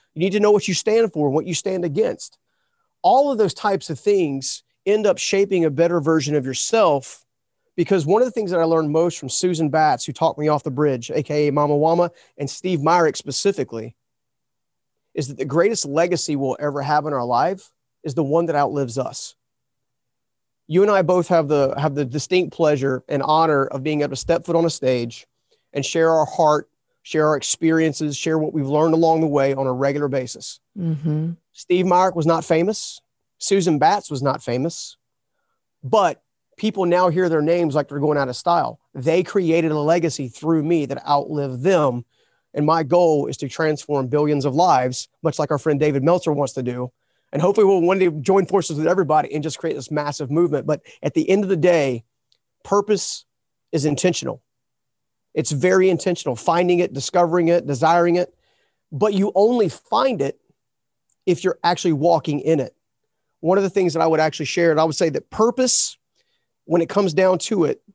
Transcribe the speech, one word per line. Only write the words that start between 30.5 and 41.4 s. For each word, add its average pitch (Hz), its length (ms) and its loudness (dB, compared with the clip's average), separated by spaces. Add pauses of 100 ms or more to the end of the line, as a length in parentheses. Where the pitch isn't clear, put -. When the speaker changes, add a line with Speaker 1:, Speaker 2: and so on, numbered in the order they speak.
Speaker 2:
Mm-hmm. 160 540 -4 (200)
Speaker 1:
Steve 180 340 -2
Myrick 185 300 2
was 160 100 -2
not 165 200 0
famous. 175 560 -2 (360)
Susan 175 420 0
Batts 180 320 0
was 135 100 -6
not 135 220 -2
famous, 127 540 -6 (840)
but 165 380 0 (360)
people 196 280 -2
now 180 240 2
hear 180 180 0
their 160 140 0
names 165 340 0
like 143 120 0
they're 143 120 -8
going 147 180 0
out 135 120 -2
of 123 60 -8
style. 160 440 -2 (140)
They 160 300 0
created 165 480 0
a 151 80 -2
legacy 156 480 0
through 156 360 -2
me 160 220 0
that 131 200 -10
outlived 139 580 -2